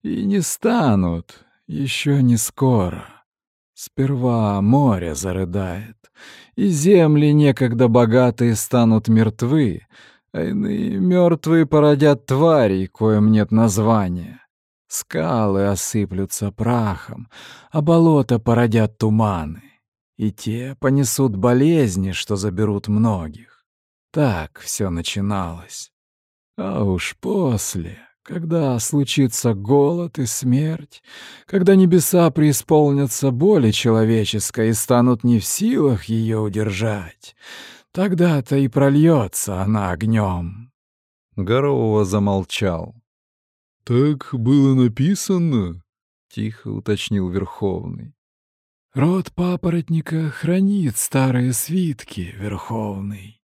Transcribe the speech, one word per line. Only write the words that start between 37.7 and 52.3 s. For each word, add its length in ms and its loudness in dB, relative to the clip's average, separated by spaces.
тогда-то 640 0
и 140 2
прольётся 920 2
она 300 0
огнём». 800 -2
Гароуа 720 0
замолчал. 880 -2
«Так 460 0
было 420 2
написано?» — 1120 0
тихо 420 -10
уточнил 600 -4
Верховный. 880 -6
«Род 360 0
папоротника 1000 -4
хранит 640 -2
старые 560 0
свитки, 840 -6